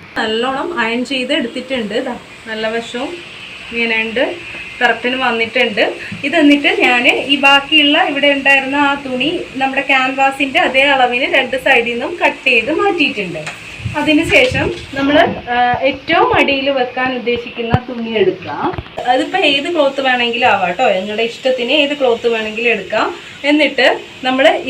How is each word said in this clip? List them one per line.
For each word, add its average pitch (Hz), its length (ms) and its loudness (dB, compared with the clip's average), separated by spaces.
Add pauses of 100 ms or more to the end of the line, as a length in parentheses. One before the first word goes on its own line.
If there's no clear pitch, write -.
(180)
നല്ലോണം 247 500 -2 (160)
അയൺ 233 160 -2 (120)
ചെയ്ത് 254 280 -2
എടുത്തിട്ടുണ്ട്. 233 560 -4 (120)
ദാ 226 80 -6 (340)
നല്ല 220 240 -4
വശവും 233 380 -6 (600)
ഇങ്ങനെ 233 240 0 (100)
ഉണ്ട്, 226 180 0 (560)
കറക്റ്റിന് 254 380 0 (100)
വന്നിട്ടുണ്ട്. 226 560 0 (420)
ഇത് 320 160 0
എന്നിട്ട് 285 280 4 (160)
ഞാൻ 247 180 2 (280)
ഈ 285 40 2 (100)
ബാക്കിയുള്ള 285 520 4 (120)
ഇവിടെ 277 260 2
ഉണ്ടായിരുന്ന 269 420 2 (120)
ആ - 20 0 (140)
തുണി 262 260 -2 (300)
നമ്മുടെ 269 300 -2
ക്യാൻവാസിൻ്റെ 269 760 2
അതേ 262 160 4 (100)
അളവിന് 254 340 2 (100)
രണ്ട് 262 280 -2
സൈഡിൽ 240 260 4
നിന്നും 262 300 -4
കട്ട് 285 280 0
ചെയ്ത് 240 300 2
മാറ്റിയിട്ടുണ്ട്. 214 640 -2 (580)
അതിനുശേഷം 311 640 2 (300)
നമ്മൾ, 277 200 2 (380)
ആ, - 20 2 (320)
ഏറ്റവും 359 500 2
അടിയിൽ 277 380 0
വെക്കാൻ 254 320 -2 (100)
ഉദ്ദേശിക്കുന്ന 233 560 -4 (140)
തുണി 233 320 -6
എടുക്കുക. 175 320 0 (600)
അതിപ്പോൾ 302 380 0
ഏത് 285 240 0
ക്ലോത്ത് 277 320 2
വേണമെങ്കിലും 240 460 2
ആവാം 190 180 0
കേട്ടോ. 247 160 0 (120)
നിങ്ങളുടെ 208 320 -2
ഇഷ്ടത്തിന് 254 520 -2
ഏത് 285 180 0
ക്ലോത്ത് 233 340 2
വേണമെങ്കിലും 220 420 -2
എടുക്കാം. 208 320 -2 (420)
എന്നിട്ട് 294 360 4 (400)
നമ്മൾ 262 200 2 (220)